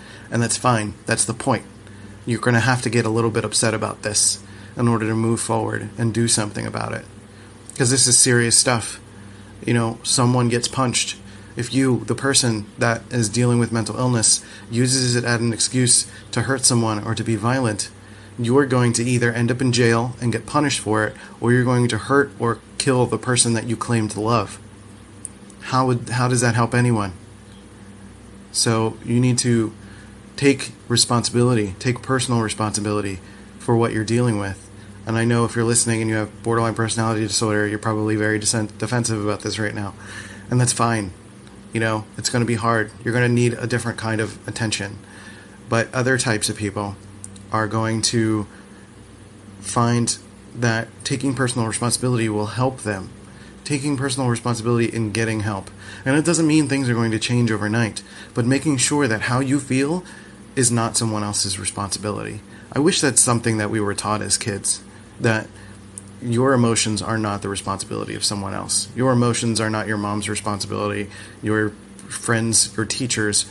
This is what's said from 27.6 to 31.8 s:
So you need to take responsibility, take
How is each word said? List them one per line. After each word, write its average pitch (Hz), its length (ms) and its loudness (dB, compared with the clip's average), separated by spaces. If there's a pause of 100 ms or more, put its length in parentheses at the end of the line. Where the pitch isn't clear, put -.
So 110 520 2
you 120 160 2
need 127 200 4
to 117 340 2 (600)
take 139 360 2 (160)
responsibility, 117 920 2
take 127 220 -2